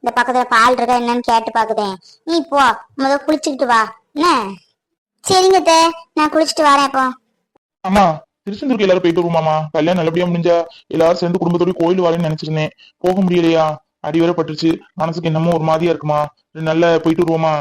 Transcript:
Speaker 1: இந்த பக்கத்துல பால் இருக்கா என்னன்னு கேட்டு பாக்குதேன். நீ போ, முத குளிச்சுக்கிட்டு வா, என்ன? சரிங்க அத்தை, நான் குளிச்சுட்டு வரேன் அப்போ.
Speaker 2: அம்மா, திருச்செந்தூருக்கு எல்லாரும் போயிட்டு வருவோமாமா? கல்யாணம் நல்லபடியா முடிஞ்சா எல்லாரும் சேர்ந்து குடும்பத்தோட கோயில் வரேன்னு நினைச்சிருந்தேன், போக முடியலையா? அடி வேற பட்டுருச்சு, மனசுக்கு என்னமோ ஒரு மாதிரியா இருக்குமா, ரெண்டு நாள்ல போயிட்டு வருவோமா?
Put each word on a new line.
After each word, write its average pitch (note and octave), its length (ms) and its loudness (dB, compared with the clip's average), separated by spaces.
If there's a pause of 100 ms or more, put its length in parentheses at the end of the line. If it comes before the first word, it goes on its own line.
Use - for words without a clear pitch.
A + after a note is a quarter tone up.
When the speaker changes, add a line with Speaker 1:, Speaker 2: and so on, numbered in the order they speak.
Speaker 1:
இந்த A#3+ 160 -4
பக்கத்துல B3 360 0
பால் A#3+ 240 2
இருக்கா A#3+ 240 0
என்னன்னு A#3+ 280 -4
கேட்டு A3+ 280 0
பாக்குதேன். G#3+ 360 -2 (340)
நீ E4 100 -2 (120)
போ, C#4 140 2 (380)
முத C4+ 120 0 (140)
குளிச்சுக்கிட்டு D4 440 -2
வா, A3+ 80 4 (360)
என்ன? E4 180 2 (920)
சரிங்க F#4+ 360 4
அத்தை, E4 160 4 (420)
நான் D4+ 160 0
குளிச்சுட்டு D#4 320 0
வரேன் C#4 220 4
அப்போ. C4+ 160 -2 (800)
Speaker 2:
அம்மா, G3 200 4 (380)
திருச்செந்தூருக்கு A3 440 -2
எல்லாரும் F#3 180 2
போயிட்டு E3+ 180 2
வருவோமாமா? D#3+ 340 0 (180)
கல்யாணம் E3+ 260 0
நல்லபடியா E3 300 0
முடிஞ்சா E3+ 260 2 (380)
எல்லாரும் E3 260 2
சேர்ந்து F3+ 220 -2
குடும்பத்தோட F3 400 0
கோயில் F3+ 240 0
வரேன்னு E3+ 220 0
நினைச்சிருந்தேன், D#3 460 -4 (300)
போக F3+ 120 0 (100)
முடியலையா? E3 400 2 (420)
அடி E3 160 0
வேற E3+ 100 2
பட்டுருச்சு, D#3+ 380 -2 (300)
மனசுக்கு E3 300 -4
என்னமோ E3 260 0
ஒரு D#3 120 -2
மாதிரியா D#3+ 240 0
இருக்குமா, D3 260 -2 (360)
ரெண்டு D#3+ 140 -6
நாள்ல E3 200 2 (140)
போயிட்டு E3+ 200 2
வருவோமா? D#3+ 360 0